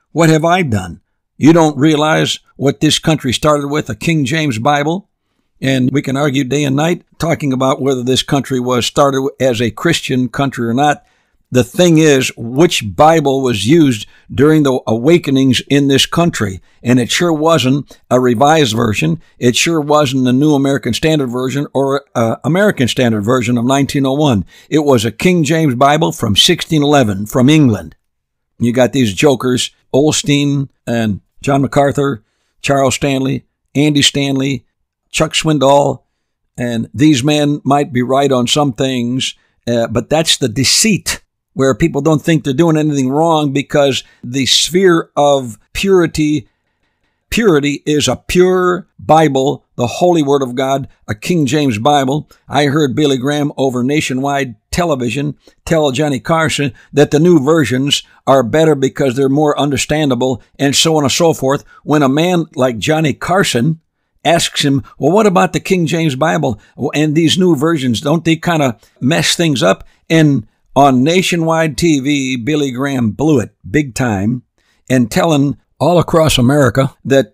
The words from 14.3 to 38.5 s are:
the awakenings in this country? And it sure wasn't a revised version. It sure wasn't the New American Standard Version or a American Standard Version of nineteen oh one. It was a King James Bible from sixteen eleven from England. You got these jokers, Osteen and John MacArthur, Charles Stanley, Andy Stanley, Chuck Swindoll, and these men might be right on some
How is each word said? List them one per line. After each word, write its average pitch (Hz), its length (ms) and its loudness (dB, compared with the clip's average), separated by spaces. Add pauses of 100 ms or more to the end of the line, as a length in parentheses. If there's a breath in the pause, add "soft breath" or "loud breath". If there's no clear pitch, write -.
the 131 220 0
awakenings 135 840 2
in 143 180 2
this 135 180 2
country? 110 540 -2 (240)
And 123 160 2
it 117 100 -2
sure 175 220 -2
wasn't 147 680 0 (140)
a 123 80 2
revised 127 560 2
version. 117 460 -2 (180 soft breath)
It 120 160 2
sure 165 240 0
wasn't 143 460 0
the 123 80 2
New 147 200 2
American 139 400 0
Standard 156 340 0
Version 127 460 -6
or 139 300 -2 (100)
a 113 300 -2
American 170 460 0
Standard 113 320 0
Version 120 360 0
of 113 60 -2
nineteen 135 420 0
oh 131 80 -2
one. 139 300 0 (260 soft breath)
It 151 140 0
was 127 220 2
a 113 60 -4
King 175 340 0
James 156 280 0
Bible 147 380 2
from 98 240 -4
sixteen 160 480 0
eleven 117 420 0
from 127 240 2
England. 113 460 2 (640)
You 117 140 -2
got 123 180 2
these 120 220 0
jokers, 127 580 0 (220)
Osteen 143 720 0 (180)
and 113 360 -4 (200)
John 139 200 -2
MacArthur, 139 600 -2 (380)
Charles 135 340 0
Stanley, 135 500 -4 (280)
Andy 143 280 2
Stanley, 135 640 -2 (460)
Chuck 160 220 -2
Swindoll, 139 680 2 (540)
and 117 360 -4
these 135 300 2
men 147 400 0
might 143 300 0
be 123 80 -2
right 135 320 0
on 123 140 0
some 143 260 0